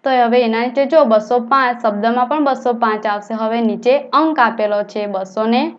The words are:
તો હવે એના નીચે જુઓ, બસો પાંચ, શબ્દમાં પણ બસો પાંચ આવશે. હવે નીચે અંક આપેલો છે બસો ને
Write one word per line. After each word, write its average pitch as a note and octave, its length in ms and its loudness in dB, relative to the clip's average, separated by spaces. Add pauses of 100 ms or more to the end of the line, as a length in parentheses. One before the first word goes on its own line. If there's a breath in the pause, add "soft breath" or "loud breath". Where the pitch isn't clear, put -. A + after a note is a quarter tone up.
તો C#4+ 60 0
હવે B3 300 4
એના A3+ 200 0
નીચે B3+ 240 0
જુઓ, D4 200 4
બસો A3 340 2
પાંચ, B3 420 0
શબ્દમાં A#3 460 0
પણ D4+ 160 -2
બસો B3 300 0
પાંચ A3 320 -2
આવશે. G#3 280 -4
હવે A3 280 -2
નીચે A3+ 320 0 (180)
અંક D#4 280 2
આપેલો G#3+ 440 0
છે G#3 240 -6
બસો F#3+ 380 -6
ને A#3 160 2 (180)